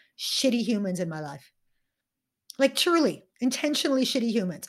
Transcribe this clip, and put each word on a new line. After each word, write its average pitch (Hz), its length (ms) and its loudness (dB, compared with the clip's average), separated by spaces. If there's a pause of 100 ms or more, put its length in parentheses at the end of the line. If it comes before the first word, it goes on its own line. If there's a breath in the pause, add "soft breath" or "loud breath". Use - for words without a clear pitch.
(180 soft breath)
shitty 240 460 0
humans 196 360 -2
in 175 100 -4
my 156 100 -8
life. 143 320 -12 (1080)
Like, 269 160 2
truly, 320 480 2 (160)
intentionally 262 640 0
shitty 240 260 0
humans. 190 400 -2